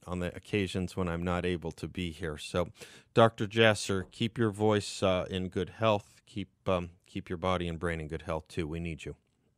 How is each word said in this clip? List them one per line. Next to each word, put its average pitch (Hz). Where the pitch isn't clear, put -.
on 90
the 90
occasions 95
when 92
I'm 85
not 90
able 85
to -
be 87
here. 78
So, -
Doctor 113
Jasser, 104
keep -
your 113
voice, 104
uh, 92
in 92
good 90
health. 110
Keep, -
um, 90
keep -
your 90
body 90
and 82
brain 82
in 76
good 80
health 80
too. 82
We 82
need 82
you. -